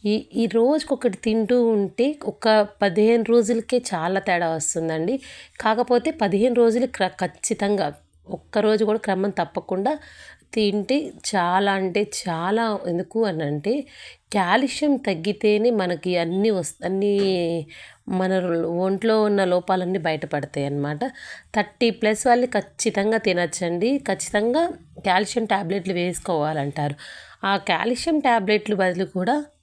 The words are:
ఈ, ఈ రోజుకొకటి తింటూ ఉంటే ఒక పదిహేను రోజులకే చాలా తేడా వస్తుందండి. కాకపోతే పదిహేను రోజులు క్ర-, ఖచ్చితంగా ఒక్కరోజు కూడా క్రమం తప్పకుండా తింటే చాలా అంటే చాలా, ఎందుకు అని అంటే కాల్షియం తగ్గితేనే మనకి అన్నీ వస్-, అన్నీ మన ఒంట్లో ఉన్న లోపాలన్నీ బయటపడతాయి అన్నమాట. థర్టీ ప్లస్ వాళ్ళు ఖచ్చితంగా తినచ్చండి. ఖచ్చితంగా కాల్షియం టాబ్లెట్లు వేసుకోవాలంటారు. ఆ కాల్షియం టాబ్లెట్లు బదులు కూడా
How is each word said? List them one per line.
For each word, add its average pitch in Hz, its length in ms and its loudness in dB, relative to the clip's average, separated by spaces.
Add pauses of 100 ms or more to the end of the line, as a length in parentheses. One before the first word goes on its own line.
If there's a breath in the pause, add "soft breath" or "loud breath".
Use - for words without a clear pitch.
ఈ, 208 80 2 (220)
ఈ 226 120 2
రోజుకొకటి 240 680 2
తింటూ 220 400 2 (100)
ఉంటే 214 400 0 (180)
ఒక - 220 -4 (340)
పదిహేను 214 480 4
రోజులకే 233 500 2 (140)
చాలా 180 260 0
తేడా 175 300 0
వస్తుందండి. 160 640 -2 (460 loud breath)
కాకపోతే 240 500 2
పదిహేను 226 440 2
రోజులు 240 420 4
క్ర-, 185 240 -2
ఖచ్చితంగా 196 680 -2 (400)
ఒక్కరోజు 208 580 0
కూడా 214 140 0
క్రమం 196 300 -2
తప్పకుండా 190 640 -2 (600 loud breath)
తింటే 208 440 2 (300)
చాలా 190 440 2
అంటే 190 300 0 (160)
చాలా, 185 460 -2 (240)
ఎందుకు 170 380 -4
అని 160 180 -2
అంటే 147 280 -2 (640 loud breath)
కాల్షియం 233 640 2
తగ్గితేనే 208 720 0
మనకి 180 460 -2
అన్నీ 185 340 0
వస్-, 180 340 -4
అన్నీ 196 280 0 (960 loud breath)
మన 185 220 0 (520)
ఒంట్లో 196 400 0
ఉన్న 202 220 2
లోపాలన్నీ 180 540 0
బయటపడతాయి 147 680 -4
అన్నమాట. 143 340 -4 (560 loud breath)
థర్టీ 226 340 0
ప్లస్ 214 380 0
వాళ్ళు 247 200 4 (100)
ఖచ్చితంగా 214 680 0
తినచ్చండి. 175 640 0 (180)
ఖచ్చితంగా 220 540 0 (440)
కాల్షియం 202 380 0
టాబ్లెట్లు 190 560 -2
వేసుకోవాలంటారు. 151 960 -2 (460 loud breath)
ఆ 196 120 0 (160)
కాల్షియం 247 480 0
టాబ్లెట్లు 214 640 0
బదులు 180 240 0 (100)
కూడా 214 200 0 (260)